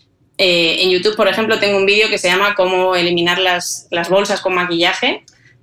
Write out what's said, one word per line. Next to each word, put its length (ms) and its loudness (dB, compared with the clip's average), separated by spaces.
eh, 460 2
en 80 2
YouTube, 260 0
por 120 2
ejemplo, 300 0
tengo 200 0
un 80 2
vídeo 220 2
que 100 -2
se 100 -2
llama 280 2
Cómo 400 2
eliminar 420 0
las, 520 -2
las 180 -4
bolsas 320 0
con 140 -4
maquillaje, 720 -2